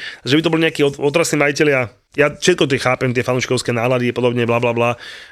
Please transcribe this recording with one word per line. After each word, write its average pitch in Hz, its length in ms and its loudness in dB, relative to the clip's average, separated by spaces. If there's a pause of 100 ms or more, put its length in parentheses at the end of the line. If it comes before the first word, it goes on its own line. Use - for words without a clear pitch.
(240)
že 135 160 2
by - 20 -2
to 165 100 0
boli 160 120 2
nejakí 160 160 -2
ot-, 143 240 0
otrasní 147 400 0
majitelia. 143 480 0 (260)
Ja 143 160 2
všetko 175 320 2
tie 135 160 0
chápem, 127 320 0
tie 120 80 0
fanúšikovské 127 480 -2
nálady 123 400 0
a 117 80 -4
podobne, 120 240 0
bla, 117 160 2
bla, 120 160 0
bla. 117 240 0 (340)